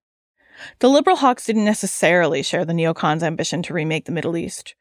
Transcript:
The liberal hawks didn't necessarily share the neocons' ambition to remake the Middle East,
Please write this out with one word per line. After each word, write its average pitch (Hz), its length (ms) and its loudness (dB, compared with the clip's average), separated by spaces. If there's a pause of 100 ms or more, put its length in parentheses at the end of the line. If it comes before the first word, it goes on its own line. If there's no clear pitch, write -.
(800)
The 247 100 4
liberal 320 280 4
hawks 254 280 2
didn't 220 200 0
necessarily 175 760 2
share 170 240 -2
the 170 80 -2
neocons' 160 480 0
ambition 165 420 -4
to 151 100 -8
remake 160 320 -4
the - 60 -8
Middle 170 240 -4
East, - 460 -10